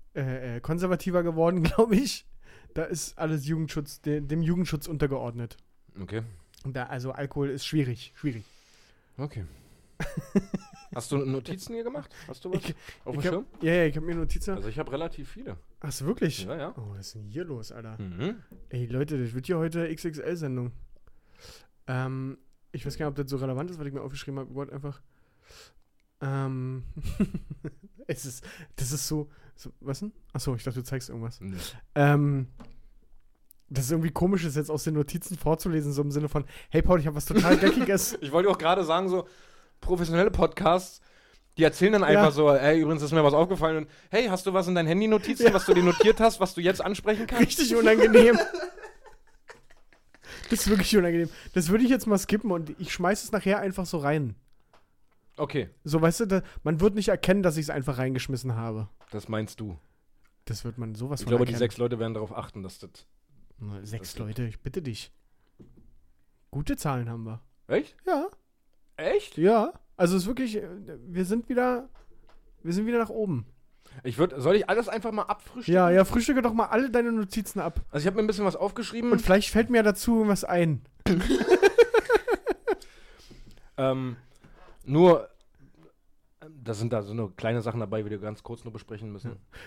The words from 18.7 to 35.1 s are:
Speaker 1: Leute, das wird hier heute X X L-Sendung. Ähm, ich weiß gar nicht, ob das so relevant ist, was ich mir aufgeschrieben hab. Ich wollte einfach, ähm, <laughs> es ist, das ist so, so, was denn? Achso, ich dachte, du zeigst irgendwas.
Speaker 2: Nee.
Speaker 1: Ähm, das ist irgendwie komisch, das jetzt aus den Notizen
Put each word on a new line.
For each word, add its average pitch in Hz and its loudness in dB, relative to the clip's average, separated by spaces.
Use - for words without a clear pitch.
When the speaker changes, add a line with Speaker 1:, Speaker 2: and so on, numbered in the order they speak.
Speaker 1:
Leute, 135 -4
das 117 -6
wird 127 -10
hier 175 0
heute 165 -2
X 160 -10
X 156 -6
L-Sendung. 131 -6
Ähm, 131 -6
ich - -10
weiß 143 -8
gar 151 -4
nicht, 139 -8
ob 143 -4
das 131 -8
so 139 -4
relevant 135 -6
ist, 175 -14
was 147 -10
ich 135 -10
mir 135 -10
aufgeschrieben 135 -10
hab. 131 -14
Ich 127 -16
wollte 139 -10
einfach, 139 -12
ähm, 131 -6
<laughs> - -16
es 143 -8
ist, 123 -14
das 127 -4
ist 151 -6
so, 151 -6
so, - -18
was 131 -10
denn? 208 -10
Achso, 131 -4
ich - -10
dachte, 127 -6
du 123 -8
zeigst 127 -8
irgendwas. 117 -12
Speaker 2:
Nee. 92 -10
Speaker 1:
Ähm, 143 4
das 131 -2
ist 131 -4
irgendwie 165 0
komisch, 180 2
das 147 -4
jetzt 151 -2
aus 151 -4
den 156 -2
Notizen 151 -4